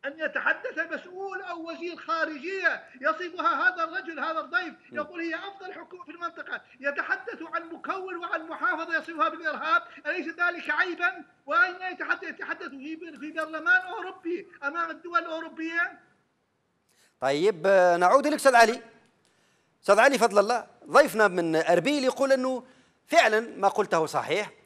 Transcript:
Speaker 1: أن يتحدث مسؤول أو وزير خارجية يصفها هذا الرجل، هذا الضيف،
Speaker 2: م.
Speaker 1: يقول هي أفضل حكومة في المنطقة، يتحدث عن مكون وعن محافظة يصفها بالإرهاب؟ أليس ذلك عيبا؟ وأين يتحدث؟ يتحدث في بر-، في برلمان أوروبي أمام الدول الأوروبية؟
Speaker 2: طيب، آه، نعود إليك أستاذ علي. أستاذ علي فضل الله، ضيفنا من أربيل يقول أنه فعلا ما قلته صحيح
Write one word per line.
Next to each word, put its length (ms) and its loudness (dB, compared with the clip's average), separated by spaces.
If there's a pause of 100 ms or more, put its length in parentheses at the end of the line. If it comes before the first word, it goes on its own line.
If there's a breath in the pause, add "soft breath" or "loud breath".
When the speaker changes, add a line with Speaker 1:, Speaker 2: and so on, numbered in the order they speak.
Speaker 1:
أن 140 -10
يتحدث 600 -4 (140)
مسؤول 500 -10
أو 280 -10
وزير 260 -10
خارجية 880 -4 (160)
يصفها 680 -2
هذا 160 -2
الرجل، 360 -8
هذا 200 -4
الضيف، 340 -4 (160)
Speaker 2:
م. 60 -10
Speaker 1:
يقول 240 -8
هي 140 -6
أفضل 380 -12
حكومة 320 -16
في 60 -20
المنطقة، 500 -10 (200 soft breath)
يتحدث 640 -4
عن 300 -8
مكون 440 -8
وعن 300 -6
محافظة 520 -2
يصفها 300 -2
بالإرهاب؟ 540 -2 (240 loud breath)
أليس 220 -4
ذلك 420 -2
عيبا؟ 540 -2 (220)
وأين 460 0
يتحدث؟ 300 -4
يتحدث 460 -10
في 280 -12
بر-، 240 -16
في 120 -12
برلمان 480 0
أوروبي 680 -10 (180)
أمام 260 -4
الدول 280 -6
الأوروبية؟ 800 -6 (1200)
Speaker 2:
طيب، 460 0
آه، 300 6
نعود 300 6
إليك 120 0
أستاذ 160 6
علي. 280 8 (1000)
أستاذ 180 6
علي 180 6
فضل 200 4
الله، 280 2 (200)
ضيفنا 420 6
من 280 2
أربيل 480 4
يقول 280 2
أنه 320 0 (420 soft breath)
فعلا 340 6
ما 280 0
قلته 380 2
صحيح 440 -2 (160)